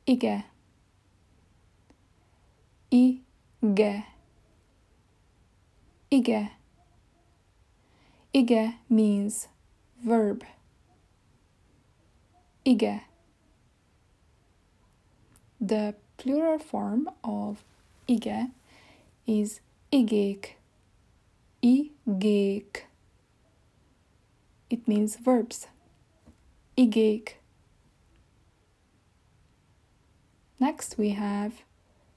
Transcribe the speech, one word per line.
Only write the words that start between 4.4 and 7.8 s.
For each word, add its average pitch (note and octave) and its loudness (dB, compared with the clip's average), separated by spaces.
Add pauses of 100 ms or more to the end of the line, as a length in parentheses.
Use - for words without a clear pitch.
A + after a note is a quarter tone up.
Ige. A3+ 2 (1800)